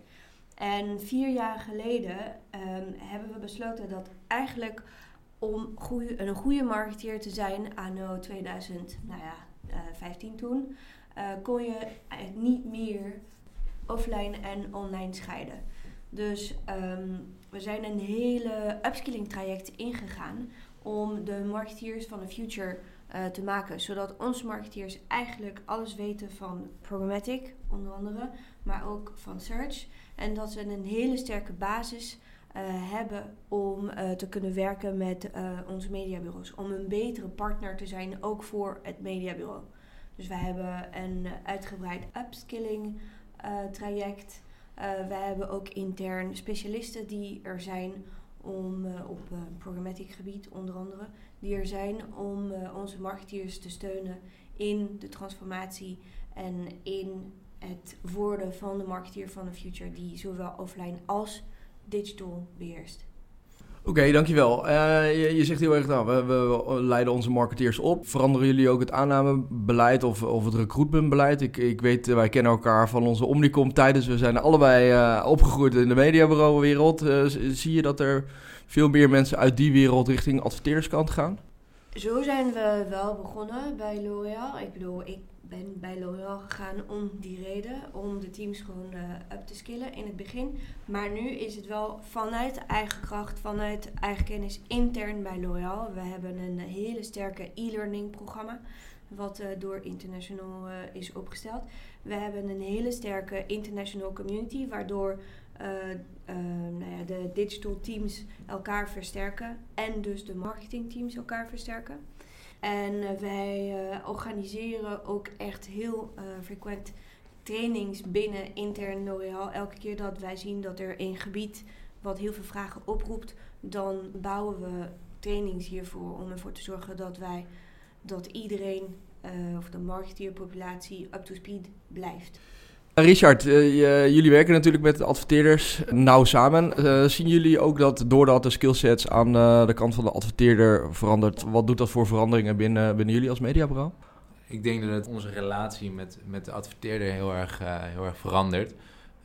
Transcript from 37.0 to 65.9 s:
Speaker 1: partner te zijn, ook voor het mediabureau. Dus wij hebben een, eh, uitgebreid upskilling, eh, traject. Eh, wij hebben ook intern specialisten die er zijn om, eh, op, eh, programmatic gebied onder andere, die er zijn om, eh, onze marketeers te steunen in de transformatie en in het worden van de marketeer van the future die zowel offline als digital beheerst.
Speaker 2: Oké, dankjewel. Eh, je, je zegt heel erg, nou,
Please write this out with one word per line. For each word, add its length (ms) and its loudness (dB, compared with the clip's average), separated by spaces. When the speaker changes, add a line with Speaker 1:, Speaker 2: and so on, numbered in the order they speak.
Speaker 1:
partner 500 -6
te 100 -10
zijn, 360 -12
ook 200 -8
voor 400 -8
het 180 -16
mediabureau. 600 -10
Dus 120 -16
wij 100 -10
hebben 500 -8
een, 220 -8
eh, 60 -10
uitgebreid 600 -10
upskilling, 720 -10
eh, 140 -12
traject. 720 -10
Eh, 100 -14
wij 160 -8
hebben 240 -8
ook 200 -10
intern 680 -8
specialisten 720 -10
die 360 -10
er 180 -12
zijn 300 -8
om, 440 -10
eh, 240 -12
op, 100 -14
eh, 60 -10
programmatic 540 -14
gebied 380 -16
onder 260 -12
andere, 320 -14
die 160 -6
er 100 -4
zijn 300 -6
om, 360 -8
eh, 260 -10
onze 240 -12
marketeers 580 -12
te 100 -16
steunen 480 -10
in 440 -4
de 100 -14
transformatie 920 -14
en 340 -10
in 500 -10
het 380 -18
worden 400 -4
van 240 -8
de 60 -6
marketeer 460 -12
van 160 -14
the 140 -12
future 320 -12
die 260 -12
zowel 400 -10
offline 480 -12
als 380 -6
digital 600 -8
beheerst. 480 -14
Speaker 2:
Oké, 260 6
dankjewel. 560 6
Eh, 540 4
je, 140 4
je 100 6
zegt 140 0
heel 160 6
erg, 120 2
nou, 180 2